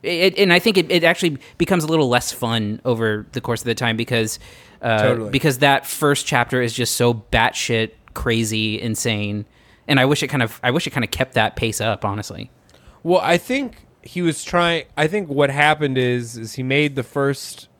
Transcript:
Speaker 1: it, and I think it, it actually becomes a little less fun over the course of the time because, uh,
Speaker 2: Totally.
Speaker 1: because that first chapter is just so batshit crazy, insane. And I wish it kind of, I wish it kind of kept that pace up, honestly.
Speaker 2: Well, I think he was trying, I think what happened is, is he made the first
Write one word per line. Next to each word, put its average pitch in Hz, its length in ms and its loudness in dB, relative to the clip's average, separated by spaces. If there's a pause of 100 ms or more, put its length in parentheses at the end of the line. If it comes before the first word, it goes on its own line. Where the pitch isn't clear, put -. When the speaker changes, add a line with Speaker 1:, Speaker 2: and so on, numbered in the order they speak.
Speaker 1:
it, 180 340 2
and 190 140 6
I 175 80 6
think 196 180 4
it, 170 120 0
it 175 120 4
actually 165 360 2 (200)
becomes 170 260 2
a - 40 -4
little 156 200 4
less 120 240 2
fun 113 520 -2
over 110 480 0
the - 80 -6
course 117 220 -4
of - 40 -12
the 117 80 0
time 113 220 0
because, 117 420 -2 (440)
uh, 110 200 2
Speaker 2:
Totally. 107 280 0
Speaker 1:
because 135 280 2
that 139 280 4
first - 400 0
chapter 127 360 0
is 117 120 -2
just 120 220 -2
so 120 180 4
batshit 113 800 0 (220)
crazy, 110 640 -2
insane. 104 680 -4 (420)
And 139 100 2
I 127 60 4
wish 143 180 2
it 139 60 -4
kind 135 160 0
of, - 180 -8
I 123 80 2
wish - 160 0
it 131 40 -6
kind 135 140 -2
of - 60 -6
kept - 240 -4
that 107 220 0
pace 113 240 -2
up, 107 240 -2
honestly. 107 460 -6 (520)
Speaker 2:
Well, 175 180 2
I 175 160 2
think 254 420 -4 (240)
he - 200 -8
was 165 220 -2
trying, 170 400 0 (120)
I 151 120 2
think 190 200 -4
what 139 220 2
happened 147 480 0
is, 123 380 -2
is 113 180 -12
he 131 80 -8
made 139 320 0
the 131 80 -4
first - 680 -6 (100)